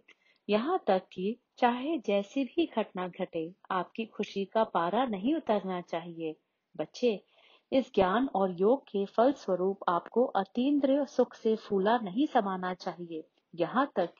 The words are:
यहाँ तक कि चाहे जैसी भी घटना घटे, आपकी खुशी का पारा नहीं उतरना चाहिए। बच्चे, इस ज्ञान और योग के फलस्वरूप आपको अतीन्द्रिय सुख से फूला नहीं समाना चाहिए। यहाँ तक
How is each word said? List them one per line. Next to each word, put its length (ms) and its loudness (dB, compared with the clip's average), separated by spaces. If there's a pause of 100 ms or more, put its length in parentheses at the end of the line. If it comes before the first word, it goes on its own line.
(480)
यहाँ 380 0
तक 160 4 (100)
कि 240 -4 (220)
चाहे 400 0
जैसी 460 -2
भी 220 -2
घटना 420 -4
घटे, 460 -8 (160)
आपकी 340 -4
खुशी 400 -6
का 200 0
पारा 420 0
नहीं 280 -2
उतरना 460 -2
चाहिए। 560 -8 (400)
बच्चे, 480 -2 (480)
इस 220 2
ज्ञान 400 2
और 260 0
योग 220 4
के 240 -4
फलस्वरूप 720 0 (100)
आपको 360 0
अतीन्द्रिय 840 0
सुख 280 0
से 220 0
फूला 420 0
नहीं 280 -2
समाना 480 0
चाहिए। 500 -10 (300)
यहाँ 420 0
तक 240 0